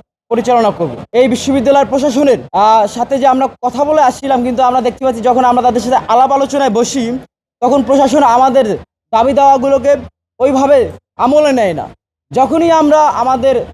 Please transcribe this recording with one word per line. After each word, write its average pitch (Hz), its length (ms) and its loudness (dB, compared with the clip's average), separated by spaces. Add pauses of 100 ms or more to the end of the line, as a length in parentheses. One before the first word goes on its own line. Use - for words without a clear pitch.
(280)
পরিচালনা 226 420 0
করব। 147 260 -6 (160)
এই 247 160 2
বিশ্ববিদ্যালয়ের 269 580 0
প্রশাসনের, 262 520 0 (140)
আহ, 214 340 2
সাথে 240 320 -4
যে 262 80 0
আমরা 262 220 0 (140)
কথা 247 220 -2
বলে 302 180 2
আসছিলাম, 262 400 -2
কিন্তু 247 200 -2
আমরা 247 180 0
দেখতে 247 240 -6
পাচ্ছি 233 180 -4
যখন 254 220 0
আমরা 247 180 2
তাদের 240 180 0
সাথে 247 160 -2 (120)
আলাপ 254 240 2
আলোচনায় 269 380 0
বসি, 240 480 -4 (420)
তখন 254 220 0
প্রশাসন 269 400 2
আমাদের 247 540 2 (360)
দাবি 233 200 0
দাওয়াগুলোকে 277 640 2 (420)
ওইভাবে 269 500 2 (280)
আমলে 294 360 0
নেয় 208 220 0
না। 127 140 -8 (440)
যখনই 311 380 0
আমরা 302 380 2
আমাদের 247 640 -2